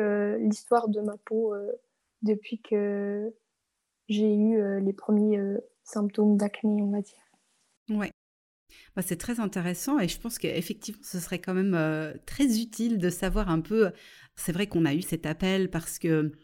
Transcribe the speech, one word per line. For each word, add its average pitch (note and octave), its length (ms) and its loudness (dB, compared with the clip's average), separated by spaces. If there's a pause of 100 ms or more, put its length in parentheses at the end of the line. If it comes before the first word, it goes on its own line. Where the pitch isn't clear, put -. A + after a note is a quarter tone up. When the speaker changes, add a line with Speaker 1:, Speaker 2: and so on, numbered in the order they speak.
Speaker 1:
heu, G#3 400 0
l'histoire A3+ 480 2
de G#3 140 -2
ma G#3 160 -4
peau, A3 360 -2
heu, G3+ 160 -8 (520)
depuis G#3+ 400 -2
que G3+ 720 -2 (760)
j'ai G#3 260 4
eu, A3 260 4
heu, G3 200 0
les G3 140 2
premiers, G#3+ 440 2
heu, G3 240 -2 (220)
symptômes G#3 540 2
d'acné, G#3 440 0
on G3+ 100 0
va G3+ 100 -2
dire. - 160 -14 (720)
Speaker 2:
Ouais. G#3 220 -2 (880)
Bah, F#3+ 60 -2
c'est F3+ 140 -4
très A#3 240 -6
intéressant F#3+ 600 -2
et F3 80 2
je - 120 -6
pense - 180 -10
qu'effectivement, - 680 -6
ce F3+ 160 -8
serait F3 200 -6
quand F#3 140 -4
même, F#3+ 200 2
heu, D#3 400 -2 (120)
très A#3+ 340 2
utile A3+ 380 -2
de F3 120 2
savoir F#3+ 400 0
un D#3+ 100 2
peu, G3+ 320 2 (440)
c'est - 160 -6
vrai G3+ 160 -2
qu'on E3 180 2
a C#3 80 2
eu E3+ 80 0
cet D#3+ 240 -4
appel F#3 440 0
parce - 280 -8
que D#3 340 2 (120)